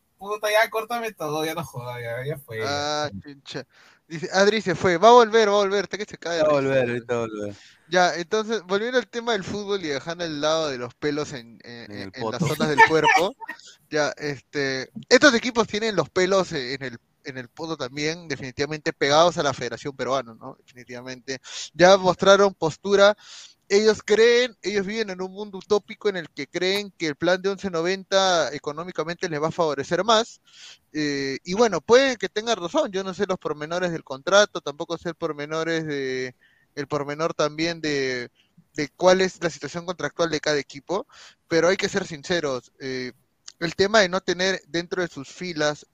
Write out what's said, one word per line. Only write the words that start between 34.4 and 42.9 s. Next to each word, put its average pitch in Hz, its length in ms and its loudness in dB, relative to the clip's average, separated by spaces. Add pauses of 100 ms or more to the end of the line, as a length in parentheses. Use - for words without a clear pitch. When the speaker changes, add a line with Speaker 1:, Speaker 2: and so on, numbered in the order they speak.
Speaker 2:
tampoco 160 380 -8
sé 175 120 -8
el 160 40 -8
pormenores 160 720 -4
de, 131 480 -6 (400)
el 143 120 -8
pormenor 147 480 -4
también 160 460 -2
de, 131 500 -4 (440)
de 147 220 -4
cuál 185 260 6
es 180 200 -4
la 170 80 0
situación 170 360 -10
contractual 165 440 -4
de 156 100 -2
cada 151 180 0
equipo, 160 480 -8 (420)
pero 165 200 4
hay 196 100 4
que 196 100 -2
ser 190 180 -4
sinceros, 147 760 -4
eh, 127 320 -8 (460)